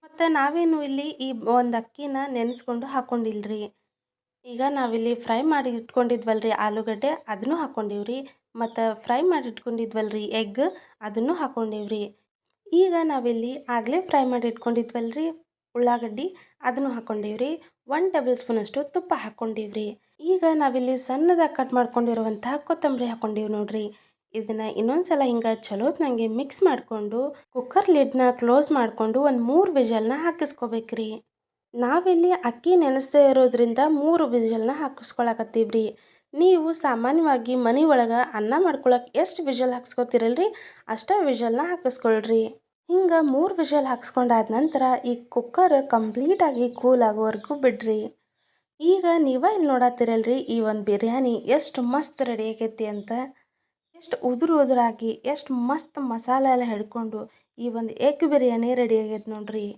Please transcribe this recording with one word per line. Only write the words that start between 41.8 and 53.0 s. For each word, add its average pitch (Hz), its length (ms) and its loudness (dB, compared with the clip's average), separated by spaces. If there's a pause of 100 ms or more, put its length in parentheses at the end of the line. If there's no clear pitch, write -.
ಹಿಂಗ 359 240 4 (200)
ಮೂರು 339 260 0
ವಿಷಲ್ 285 320 2
ಹಾಕ್ಸ್ಕೊಂಡಾದ 240 640 0
ನಂತರ 277 280 2 (280)
ಈ - 20 0 (200)
ಕುಕ್ಕರ್ 302 420 2 (180)
ಕಂಪ್ಲೀಟಾಗಿ 247 720 0 (140)
ಕೂಲ್ 247 300 4
ಆಗೋವರೆಗೂ 214 440 -2 (100)
ಬಿಡ್ರಿ. 226 360 0 (800)
ಈಗ 359 260 2 (220)
ನೀವ 254 160 0 (120)
ಇಲ್ಲಿ 320 180 2
ನೋಡತ್ತೀರಲ್ರಿ, 240 640 2 (180)
ಈ - 20 0 (140)
ಒಂದು 214 180 -4
ಬಿರಿಯಾನಿ 233 460 0 (220)
ಎಷ್ಟು 302 240 -4 (120)
ಮಸ್ತ್ 285 360 -4
ರೆಡಿ 220 200 -4
ಆಗೈತಿ 220 460 -6
ಅಂತ. 208 160 -10 (880)